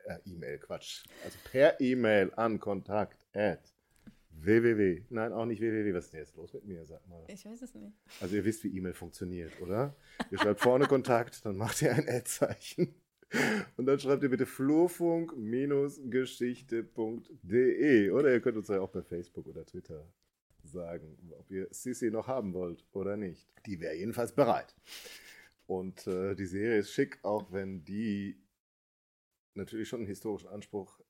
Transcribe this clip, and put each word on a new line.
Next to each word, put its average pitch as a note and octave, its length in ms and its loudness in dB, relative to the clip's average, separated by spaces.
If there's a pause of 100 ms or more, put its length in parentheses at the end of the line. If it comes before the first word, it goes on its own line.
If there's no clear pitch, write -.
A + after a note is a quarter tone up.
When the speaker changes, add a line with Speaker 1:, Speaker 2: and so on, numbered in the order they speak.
Speaker 1:
äh, F2 220 -10
E-Mail, E2 320 -10
Quatsch. - 480 -12 (180)
Also - 140 -14 (120)
per C#3+ 300 6
E-Mail A2+ 560 4
an A2+ 240 0
Kontakt G2+ 640 -4 (100)
at G2 400 -2 (600)
W G2+ 280 6
W A#2 160 4
W, F#2 320 4
nein, A2+ 240 -2
auch A2+ 100 -2
nicht A2+ 160 -4
W A2+ 100 0
W G#2+ 140 0
W, G#2 100 0
was E2+ 120 -4
ist - 80 -20
denn D#2 60 -12
jetzt - 160 -16
los E2 180 -16
mit A#2 100 -14
mir, E2+ 220 -12
sag D#2 200 -20
mal? F2 220 -20
Speaker 2:
Ich G3+ 160 -18
weiß A#3 160 -16
es B3 140 -16
nicht. G#3 200 -18 (240)
Speaker 1:
Also - 180 -4
ihr F#2+ 100 2
wisst, G#2+ 180 -2
wie F#2+ 100 -6
E-Mail F#2 200 -6
funktioniert, F2+ 680 -10
oder? A2 340 -2 (360)
Ihr F#2+ 80 -4
schreibt G#2 220 2
vorne B2+ 260 6
Kontakt, B2 580 2
dann G2+ 120 -4
macht A2 260 -4
ihr C#3 120 4
ein C3 140 0
Ad-Zeichen. - 840 -2 (840)
Und B2+ 80 -4
dann C3+ 160 4
schreibt C3+ 220 2
ihr C#3 80 2
bitte B2 160 2
flurfunk E3 880 2 (760)
geschichte B2 720 -2
punkt A2+ 480 -6 (120)
de. A#2 680 6
Oder C3 220 6
ihr A#2 80 4
könnt A#2 160 0
uns G#2 120 -6
ja G2 120 2
auch F#2+ 100 -2
bei F2+ 120 -6
Facebook E2+ 440 -10
oder E2 200 -14
Twitter E2+ 440 -16 (540)
sagen, E2 540 -12 (200)
ob - 120 -20
ihr F#2+ 200 -6
Sissi B2 400 -4
noch A2 160 -2
haben A#2 280 -4
wollt F2 380 -6
oder G2+ 260 -4
nicht. F2+ 320 -10 (160)
Die F#2+ 140 -8
wäre D#2+ 140 -6
jedenfalls A2+ 380 -4
bereit. A2+ 420 4 (920)
Und, F#2 400 -8
äh, F#2+ 280 -2
die F#2+ 120 -6
Serie G#2 320 0
ist G2+ 140 0
schick, - 300 0
auch G2 300 -2
wenn F#2+ 320 -6
die G2+ 560 -6 (1120)
natürlich A2 340 -8
schon A#2+ 120 -6
einen G#2+ 80 -8
historischen F#2+ 400 -8
Anspruch G2+ 500 -12 (120)